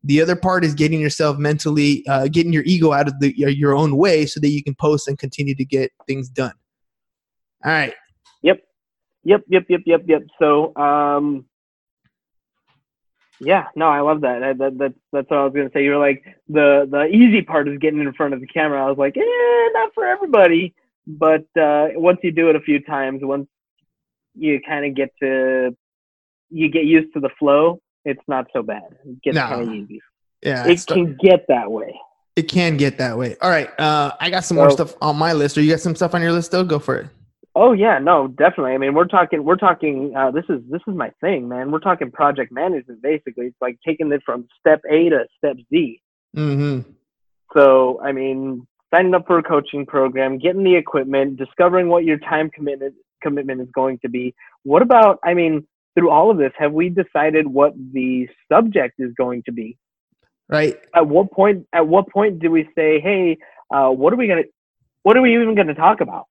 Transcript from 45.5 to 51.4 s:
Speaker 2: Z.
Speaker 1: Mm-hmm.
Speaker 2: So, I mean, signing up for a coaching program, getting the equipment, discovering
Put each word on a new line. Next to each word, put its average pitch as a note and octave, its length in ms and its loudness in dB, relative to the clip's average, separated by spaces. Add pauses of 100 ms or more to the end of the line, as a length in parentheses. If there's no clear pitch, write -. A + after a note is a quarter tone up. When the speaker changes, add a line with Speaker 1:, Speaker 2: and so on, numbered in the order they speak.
Speaker 2:
Z. C#3+ 260 -2 (380)
Speaker 1:
Mm-hmm. C#3+ 500 -4 (680)
Speaker 2:
So, C3 480 6
I C#3 80 -4
mean, C3+ 560 -6 (260)
signing F#3 220 4
up F3+ 100 0
for E3+ 140 2
a D3+ 40 -2
coaching C#3+ 440 -4
program, C3 500 -2
getting F#3 260 -2
the F3+ 120 6
equipment, C3+ 640 -2
discovering F3 520 0